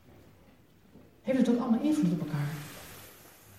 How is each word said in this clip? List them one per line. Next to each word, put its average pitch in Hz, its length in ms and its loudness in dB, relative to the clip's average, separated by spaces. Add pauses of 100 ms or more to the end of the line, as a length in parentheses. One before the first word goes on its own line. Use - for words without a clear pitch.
(1200)
heeft 262 160 0
het 226 100 4
ook 240 120 4
allemaal 226 200 2
invloed 302 320 2
op 151 80 -2
elkaar. 147 340 -4 (1040)